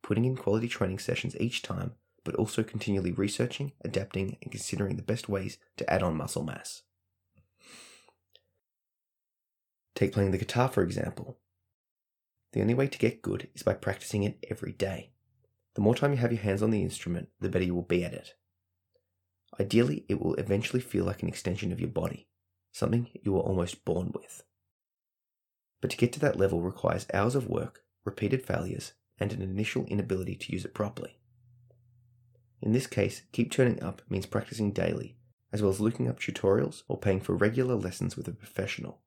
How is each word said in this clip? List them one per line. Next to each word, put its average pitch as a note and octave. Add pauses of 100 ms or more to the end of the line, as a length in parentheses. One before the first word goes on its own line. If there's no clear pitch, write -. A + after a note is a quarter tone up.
putting A2+
in C3
quality A2+
training F#2+
sessions -
each A#2+
time, F2+ (320)
but -
also -
continually G2
researching, A#2+ (120)
adapting, F#2+
and -
considering G2
the G2
best -
ways F#2+ (180)
to -
add F#2
on E2
muscle -
mass. - (3000)
Take G2
playing G2
the F#2
guitar, B2
for -
example. - (1160)
The G#2+
only G#2+
way C3+
to -
get -
good -
is -
by G2
practicing -
it G#2
every -
day. F#2+ (640)
The G#2+
more G#2+
time C#3+
you C3+
have A#2
your A2
hands G2+
on A2+
the G#2
instrument, F2 (100)
the F#2+
better F#2
you F2+
will F2+
be F2+
at -
it. - (1300)
Ideally, A#2
it -
will -
eventually G2+
feel F#2+
like F#2
an F#2
extension F2+
of -
your E2
body, - (420)
something - (120)
you G2+
were F2+
almost F2
born -
with. - (1400)
But -
to -
get -
to -
that D3
level F2
requires F2
hours A2
of B2+
work, - (240)
repeated B2+
failures, - (260)
and G2+
an G2
initial G2
inability F#2+
to -
use F2+
it -
properly. - (1400)
In G#2+
this B2
case, - (100)
keep -
turning B2
up F2+
means F#2+
practicing G#2+
daily, - (340)
as G#2
well G2
as G2
looking A#2
up B2
tutorials -
or -
paying F#2+
for F#2+
regular A#2+
lessons F#2
with F2
a -
professional. -